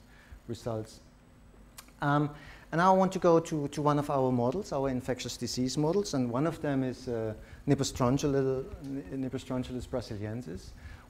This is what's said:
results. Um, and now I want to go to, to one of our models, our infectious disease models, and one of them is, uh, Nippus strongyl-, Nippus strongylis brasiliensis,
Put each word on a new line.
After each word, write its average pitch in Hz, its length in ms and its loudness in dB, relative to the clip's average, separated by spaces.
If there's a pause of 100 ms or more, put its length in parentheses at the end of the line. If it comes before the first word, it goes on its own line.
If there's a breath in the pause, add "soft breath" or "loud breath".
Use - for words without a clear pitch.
(460 loud breath)
results. 110 540 -6 (1040)
Um, 147 260 2 (420 loud breath)
and 156 100 -2
now 190 140 8
I - 40 6
want 185 140 4
to 185 60 -2
go 170 220 8
to, 151 280 -2
to 151 120 -4
one 147 180 4
of 143 120 -2
our 131 200 4
models, 127 420 2
our 139 180 0
infectious 123 480 -4
disease 127 400 -2
models, 175 340 0
and 127 180 0
one 131 160 0
of 160 140 -4
them 139 240 0
is, 127 240 -6
uh, 113 240 -2 (340 loud breath)
Nippus 139 240 2
strongyl-, 135 760 2 (460)
Nippus 131 340 -6
strongylis 127 440 -6
brasiliensis, 117 840 -8 (380 loud breath)